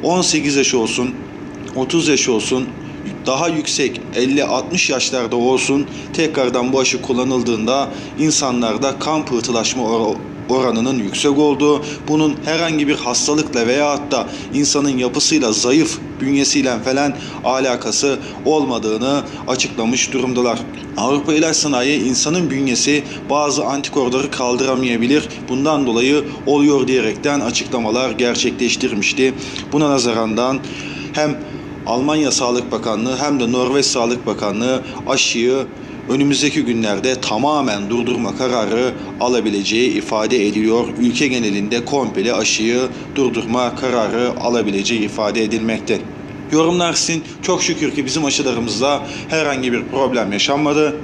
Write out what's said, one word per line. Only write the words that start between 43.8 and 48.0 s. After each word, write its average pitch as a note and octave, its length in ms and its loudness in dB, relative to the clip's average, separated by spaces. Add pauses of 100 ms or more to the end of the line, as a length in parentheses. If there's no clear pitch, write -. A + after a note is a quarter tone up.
alabileceği G#2+ 600 0
ifade G#2 420 0
edilmekte. A2 560 -2 (520)
Yorumlar E3+ 420 2
sizin. E3 300 -2 (180)
Çok F3+ 220 0
şükür D#3 320 -2
ki C#3 100 -2